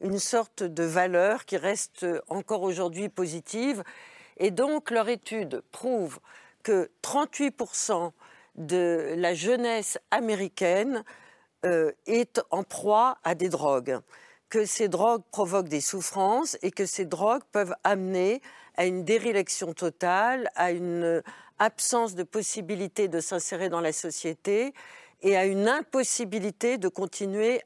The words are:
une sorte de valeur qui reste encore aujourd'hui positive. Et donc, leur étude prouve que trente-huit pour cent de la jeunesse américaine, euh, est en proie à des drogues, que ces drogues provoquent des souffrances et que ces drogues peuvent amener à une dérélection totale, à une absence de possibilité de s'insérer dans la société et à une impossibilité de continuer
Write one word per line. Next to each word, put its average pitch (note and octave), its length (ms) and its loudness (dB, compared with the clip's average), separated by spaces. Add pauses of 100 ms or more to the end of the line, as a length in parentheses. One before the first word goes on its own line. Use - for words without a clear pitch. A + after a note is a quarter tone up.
une G3 180 -2
sorte A3 460 -2
de E3 180 -2
valeur F3+ 600 2
qui F#3+ 120 -4
reste F#3 480 -4 (220)
encore F#3+ 360 -4
aujourd'hui F#3 460 -2
positive. G3 760 -4 (540)
Et F#3+ 120 2
donc, C#4+ 400 0
leur A3 180 2
étude G#3 640 -4
prouve A3+ 480 -4 (460)
que F#3+ 260 2 (100)
trente-huit C#4+ 520 -2
pour - 240 -8
cent F3 360 -2 (440)
de E3 600 0
la F3 180 2
jeunesse A3+ 640 0 (120)
américaine, G#3 960 0 (600)
euh, E3 280 2 (140)
est A#3 340 2 (100)
en F3+ 140 0
proie A3 580 2
à E3+ 140 0
des F3+ 120 0
drogues, C#3 520 0 (480)
que G#3+ 160 2
ces G#3 240 0
drogues G#3 420 2
provoquent F#3+ 380 0
des D3 120 0
souffrances G3 840 0
et F#3 100 0
que G3 140 -2
ces F#3+ 180 -4
drogues G3+ 480 0
peuvent G3 320 0
amener F#3+ 580 2 (340)
à F3 100 4
une F#3 180 0
dérélection G3+ 720 0
totale, G3 840 0
à F3 160 2
une E3+ 500 0 (380)
absence A3 560 0
de F3 80 -4
possibilité G3 840 -4
de E3 140 0
s'insérer F3+ 480 -4
dans E3+ 120 -2
la D#3+ 120 0
société F#3+ 840 -2 (480)
et G3 140 6
à F#3 100 4
une G3 220 2
impossibilité A#3 1120 0
de F#3 80 0
continuer G#3 800 -2